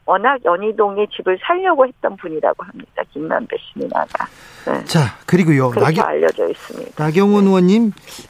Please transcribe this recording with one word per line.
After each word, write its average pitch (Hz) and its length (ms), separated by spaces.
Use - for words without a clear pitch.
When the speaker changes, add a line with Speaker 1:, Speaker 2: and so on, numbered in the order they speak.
Speaker 1:
워낙 240 380
연희동의 202 720
집을 185 300
살려고 349 420
했던 196 300
분이라고 - 460
합니다. - 400
김만배 - 440
씨 - 220
누나가. - 480
네. - 160
Speaker 2:
자, - 160
그리고요. 156 440
Speaker 1:
그렇게 123 320
Speaker 2:
나경-, - 80
Speaker 1:
알려져 107 400
있습니다. - 520
Speaker 2:
나경원 196 440
Speaker 1:
네. - 20
Speaker 2:
의원님, 190 440